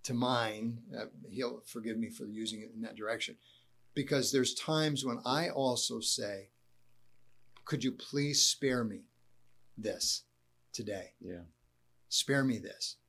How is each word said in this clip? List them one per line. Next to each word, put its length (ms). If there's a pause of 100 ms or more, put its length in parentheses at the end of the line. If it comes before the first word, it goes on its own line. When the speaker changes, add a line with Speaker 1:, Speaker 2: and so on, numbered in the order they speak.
Speaker 1:
to 100
mine. 640 (160)
Uh, 80 (260)
he'll 360
forgive 300
me 140
for 160
using 340
it 140
in 80
that 140
direction, 400 (580)
because 380
there's 220
times 500
when 200
I 240
also 520
say, 480 (1160)
"Could 200
you 80
please 520
spare 400
me 180 (760)
this 460 (480)
today?" 480
Speaker 2:
Yeah. 220 (680)
Speaker 1:
"Spare 340
me 160
this." 380 (120)